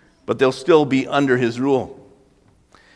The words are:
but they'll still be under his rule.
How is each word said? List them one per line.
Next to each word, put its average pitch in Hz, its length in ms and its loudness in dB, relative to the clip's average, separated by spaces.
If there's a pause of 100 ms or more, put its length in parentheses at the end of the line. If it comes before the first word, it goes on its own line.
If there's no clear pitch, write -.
(260)
but 113 100 -4
they'll 131 140 2
still 156 340 2
be 131 220 -2
under 139 300 0
his 117 220 -2
rule. 131 400 -2 (960)